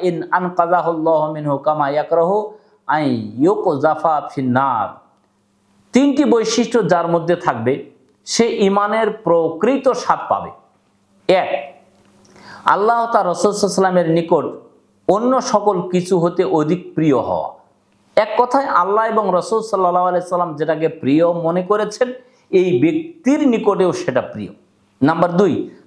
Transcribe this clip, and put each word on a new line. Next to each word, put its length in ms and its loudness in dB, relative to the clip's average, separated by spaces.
ইন 300 -2
আনকাযাহুল্লাহু 1040 -2
মিনহু 240 -4
কামা 320 -2
ইয়াকরাহু 640 -2
আন 160 0
ইউকযাফা 960 0
ফিন 160 -2
নার।" 380 0
তিনটি 320 4
বৈশিষ্ট্য 640 0
যার 200 2
মধ্যে 280 0
থাকবে 560 -4
সে 220 2
ঈমানের 640 0
প্রকৃত 800 0
স্বাদ 300 -2
পাবে। 220 -4
এক, 480 -4
আল্লাহ 460 2
তার 160 2
রাসূল 240 0
সাল্লাল্লাহু 480 0
আলাইহি 80 2
ওয়াসাল্লামের 40 2
নিকট 340 0
অন্য 300 2
সকল 480 0
কিছু 300 0
হতে 240 0
অধিক 520 -2
প্রিয় 240 2
হওয়া। 300 -4
এক 220 2
কথায় 280 2
আল্লাহ 400 0
এবং 260 0
রাসূল 300 0
সাল্লাল্লাহু 460 0
আলাইহি 200 -2
সাল্লাম 280 -4
যেটাকে 340 -2
প্রিয় 440 2
মনে 280 -2
করেছেন 520 -2
এই 300 4
ব্যক্তির 680 0
নিকটেও 440 2
সেটা 300 -2
প্রিয়। 320 -10
নাম্বার 360 2
দুই, 320 2